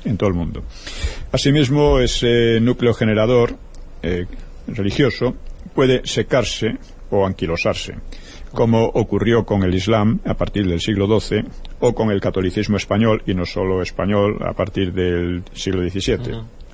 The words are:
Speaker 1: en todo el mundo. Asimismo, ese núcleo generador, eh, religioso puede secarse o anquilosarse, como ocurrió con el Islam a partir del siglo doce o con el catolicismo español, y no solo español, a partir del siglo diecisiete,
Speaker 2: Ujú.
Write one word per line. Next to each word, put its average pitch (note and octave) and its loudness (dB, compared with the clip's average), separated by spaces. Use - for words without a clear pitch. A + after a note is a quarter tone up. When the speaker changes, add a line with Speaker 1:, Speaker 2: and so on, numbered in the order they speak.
Speaker 1:
en A2 -2
todo G#2 0
el F2+ 0
mundo. E2 -4
Asimismo, C#3+ 4
ese A#2 4
núcleo A#2+ 2
generador, A#2 4
eh, F2 -2
religioso B2 0
puede C3 4
secarse A#2+ 0
o G2 2
anquilosarse, F#2 -2
como A2+ 4
ocurrió G#2+ 2
con G2+ 2
el F#2 2
Islam G#2+ 2
a - -2
partir F#2+ 0
del E2+ 0
siglo G2 0
doce G#2 0
o A#2+ 4
con A2 0
el G2 2
catolicismo G2 0
español, G#2+ 2
y G2+ -2
no F2+ -2
solo F#2 -2
español, G2+ 0
a F2 -4
partir F#2 -2
del F2 0
siglo F#2+ -2
diecisiete, G2 -2
Speaker 2:
Ujú. A2+ -10